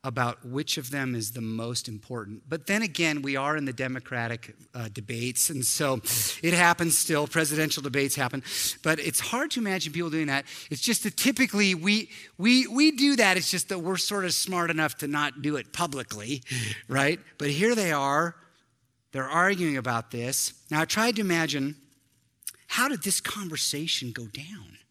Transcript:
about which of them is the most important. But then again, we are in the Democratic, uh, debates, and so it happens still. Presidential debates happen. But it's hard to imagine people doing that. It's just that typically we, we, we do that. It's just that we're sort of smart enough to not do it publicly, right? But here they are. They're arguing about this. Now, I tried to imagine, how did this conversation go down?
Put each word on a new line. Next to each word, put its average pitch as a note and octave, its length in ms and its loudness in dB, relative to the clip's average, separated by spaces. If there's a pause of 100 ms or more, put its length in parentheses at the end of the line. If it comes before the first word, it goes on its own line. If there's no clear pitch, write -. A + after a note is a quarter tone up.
about A#2+ 420 -4
which C#3 320 -4
of C3 140 -8
them C3 240 -2
is A2 160 -4
the B2 80 -8
most A2+ 480 -6
important. A2 600 -10
But D3+ 200 -6
then G#3 140 2
again, D#3+ 380 0
we C#3 140 -2
are C#3+ 220 0
in D3 80 -2
the C3 80 -4
Democratic, B2 840 -6 (180)
uh, A#2 200 -8
debates, A#2+ 580 -2
and B2+ 140 -4
so C3+ 360 0 (400)
it E3+ 140 2
happens E3+ 420 4
still. D3+ 300 2
Presidential D3+ 560 0
debates C#3 320 0
happen. C3 300 -2 (400)
But D#3 160 2
it's D3 180 -2
hard C#4+ 320 -2
to B3 100 -2
imagine F#3 320 -2
people E3+ 160 -2
doing D3+ 200 0
that. C#3 160 0 (260)
It's C#3 100 -6
just - 220 2
that - 140 -4
typically G#3 580 4
we, G3+ 360 2 (280)
we, B3 300 6
we D4 240 6
do C#4 240 4
that. G3 200 6
It's F3 140 0
just F3+ 200 -2
that F#3 100 -2
we're F3+ 160 -2
sort G3+ 280 -2
of E3+ 80 0
smart F3 380 0
enough D#3 280 0
to D3 100 -4
not D3 340 -2
do D3+ 140 0
it A#2 160 -6
publicly, B2+ 720 -4 (420)
right? C#3 320 2 (180)
But C#3+ 140 -2
here G3+ 240 2
they G3 160 2
are. D3 460 2 (720)
They're C3+ 180 -4
arguing E3+ 480 2
about A#2+ 360 -2
this. B2 400 -2 (180)
Now, D3+ 120 2
I - 20 4
tried A3 320 2
to A3 60 0
imagine, D3+ 520 0 (960)
how B3 180 2
did B3+ 160 -2
this G3 180 0
conversation D3+ 920 -4
go A#2 140 -10
down? C#3+ 520 -14 (120)